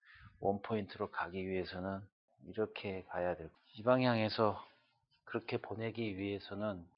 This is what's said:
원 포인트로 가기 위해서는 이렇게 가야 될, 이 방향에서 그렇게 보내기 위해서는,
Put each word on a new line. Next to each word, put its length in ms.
원 200
포인트로 500
가기 380
위해서는 520
이렇게 560
가야 320
될, 120
이 80
방향에서 840
그렇게 320
보내기 600
위해서는, 680